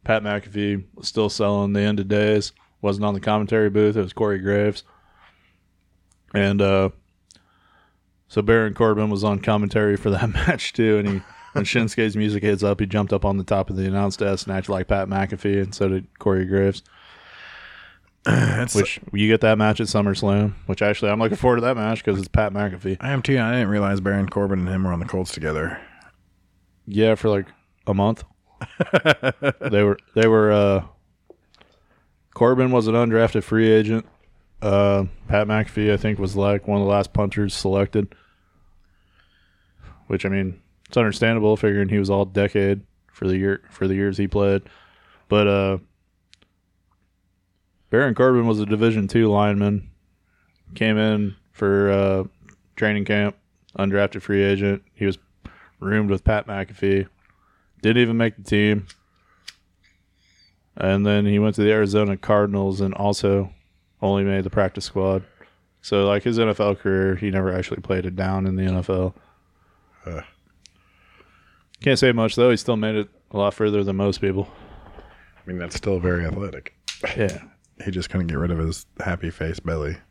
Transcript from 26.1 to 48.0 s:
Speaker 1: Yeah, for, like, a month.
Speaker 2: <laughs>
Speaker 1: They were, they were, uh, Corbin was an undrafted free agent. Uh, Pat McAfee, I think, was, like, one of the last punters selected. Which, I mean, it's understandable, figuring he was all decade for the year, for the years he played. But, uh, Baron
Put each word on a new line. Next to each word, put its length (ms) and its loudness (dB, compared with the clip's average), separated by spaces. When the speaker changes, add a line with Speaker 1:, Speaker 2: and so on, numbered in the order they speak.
Speaker 1:
Yeah, 300 2
for, 140 -2
like, 180 0
a 80 -2
month. 320 0
Speaker 2:
<laughs> 320 -6
Speaker 1:
They 120 4
were, 140 4
they 120 4
were, 240 6
uh, 340 4
Corbin 380 4
was 160 2
an 80 2
undrafted 480 2
free 280 2
agent. 340 4
Uh, 440 2
Pat 180 2
McAfee, 460 0
I 40 0
think, 220 -2
was, 160 -4
like, 320 0
one 140 0
of 40 0
the 60 2
last 220 0
punters 400 -2
selected. 600 -2
Which, 180 -4
I 40 -2
mean, 300 -4
it's 100 -2
understandable, 580 2
figuring 340 0
he 100 0
was 100 -2
all 160 2
decade 560 0
for 140 -6
the 100 0
year, 320 -2
for 180 -4
the 80 0
years 220 0
he 100 0
played. 360 0
But, 180 4
uh, 300 0
Baron 260 2